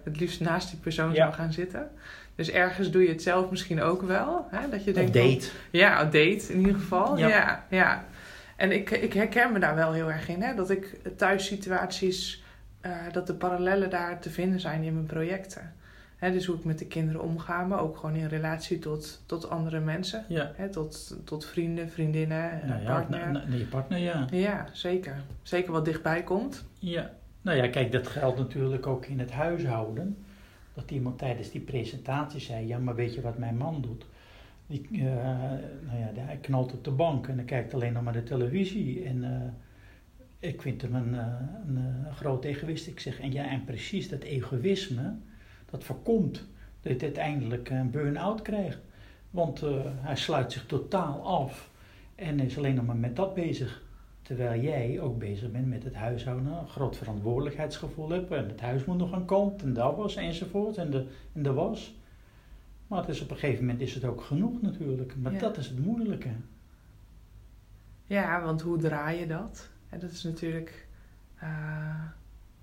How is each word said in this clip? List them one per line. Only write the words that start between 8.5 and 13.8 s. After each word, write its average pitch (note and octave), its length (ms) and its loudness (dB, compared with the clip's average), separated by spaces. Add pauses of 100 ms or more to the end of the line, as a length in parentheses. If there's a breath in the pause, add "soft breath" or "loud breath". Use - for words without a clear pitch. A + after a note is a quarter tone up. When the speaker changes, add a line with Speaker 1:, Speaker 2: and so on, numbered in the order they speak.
Speaker 1:
En F#3+ 160 4
ik, G3+ 180 2
ik A3 220 2
herken A3+ 400 4
me G3+ 60 4
daar D#3 160 6
wel D#3+ 180 6
heel D#3+ 200 2
erg D#3 160 -2
in, F3 140 -2
hè, B3+ 120 0
dat F#3+ 160 0
ik - 300 0 (160)
thuissituaties, F#3 1300 0 (380 loud breath)
eh, F3+ 160 -6 (160)
dat F3+ 140 0
de E3+ 80 -2
parallellen F3+ 560 2